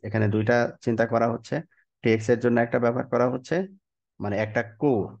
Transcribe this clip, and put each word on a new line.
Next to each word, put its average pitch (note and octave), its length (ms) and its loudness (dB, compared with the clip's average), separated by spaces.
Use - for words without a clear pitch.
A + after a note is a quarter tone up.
এখানে G#2+ 260 0
দুইটা A#2+ 520 0
চিন্তা A2+ 260 0
করা A#2 220 2
হচ্ছে, A2+ 260 -6
টিএক্স A2 280 2
এর A#2 100 4
জন্য A#2+ 200 2
একটা A#2 180 0
ব্যবহার A#2+ 280 0
করা A#2+ 240 0
হচ্ছে, B2+ 260 -6
মানে G2+ 180 -4
একটা A2 240 -2
কোর A2 440 -2